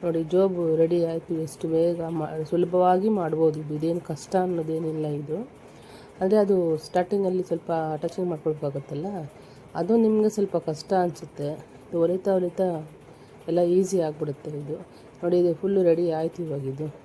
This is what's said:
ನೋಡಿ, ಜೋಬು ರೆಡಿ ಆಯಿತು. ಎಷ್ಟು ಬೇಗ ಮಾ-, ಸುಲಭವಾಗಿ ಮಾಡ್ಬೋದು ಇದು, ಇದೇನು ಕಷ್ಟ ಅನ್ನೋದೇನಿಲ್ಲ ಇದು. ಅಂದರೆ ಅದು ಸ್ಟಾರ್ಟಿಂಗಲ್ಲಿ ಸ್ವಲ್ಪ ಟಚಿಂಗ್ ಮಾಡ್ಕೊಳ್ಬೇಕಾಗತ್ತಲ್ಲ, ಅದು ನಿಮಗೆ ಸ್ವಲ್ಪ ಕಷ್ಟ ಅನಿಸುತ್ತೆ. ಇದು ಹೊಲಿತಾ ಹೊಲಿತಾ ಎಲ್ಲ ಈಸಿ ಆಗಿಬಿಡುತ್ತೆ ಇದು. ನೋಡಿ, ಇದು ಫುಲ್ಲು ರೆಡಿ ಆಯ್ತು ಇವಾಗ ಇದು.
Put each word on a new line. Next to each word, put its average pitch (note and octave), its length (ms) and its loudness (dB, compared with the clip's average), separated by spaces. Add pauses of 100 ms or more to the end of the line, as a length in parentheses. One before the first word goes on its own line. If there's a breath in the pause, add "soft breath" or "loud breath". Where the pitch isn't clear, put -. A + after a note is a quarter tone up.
ನೋಡಿ, E3 200 0
ಜೋಬು F3 520 2
ರೆಡಿ E3 300 2
ಆಯಿತು. E3 280 -4
ಎಷ್ಟು D#3+ 340 -6
ಬೇಗ E3 340 2
ಮಾ-, D#3 480 -4
ಸುಲಭವಾಗಿ F3+ 600 4
ಮಾಡ್ಬೋದು D#3+ 500 2
ಇದು, D3+ 140 -8
ಇದೇನು D#3+ 260 -2
ಕಷ್ಟ - 360 -8
ಅನ್ನೋದೇನಿಲ್ಲ D#3+ 720 -2
ಇದು. D3+ 420 -6 (720 loud breath)
ಅಂದರೆ F#3+ 180 4
ಅದು F#3 400 4
ಸ್ಟಾರ್ಟಿಂಗಲ್ಲಿ F#3 680 -2
ಸ್ವಲ್ಪ E3+ 280 -4 (300)
ಟಚಿಂಗ್ F3 280 -4
ಮಾಡ್ಕೊಳ್ಬೇಕಾಗತ್ತಲ್ಲ, D3+ 760 -4 (680 loud breath)
ಅದು F3+ 220 2
ನಿಮಗೆ G#3+ 320 4
ಸ್ವಲ್ಪ G3+ 280 -2
ಕಷ್ಟ D#3+ 360 -4
ಅನಿಸುತ್ತೆ. D#3+ 600 -2
ಇದು - 460 -8
ಹೊಲಿತಾ F#3 320 2
ಹೊಲಿತಾ F3+ 560 0 (600 loud breath)
ಎಲ್ಲ E3+ 140 2
ಈಸಿ F#3 400 2
ಆಗಿಬಿಡುತ್ತೆ D3+ 500 -4
ಇದು. D3 240 -8 (480 loud breath)
ನೋಡಿ, F3 160 4
ಇದು F3 140 4
ಫುಲ್ಲು F#3+ 300 2
ರೆಡಿ E3+ 280 4
ಆಯ್ತು D#3+ 320 -4
ಇವಾಗ C#3+ 220 -6
ಇದು. C3+ 200 -6 (200)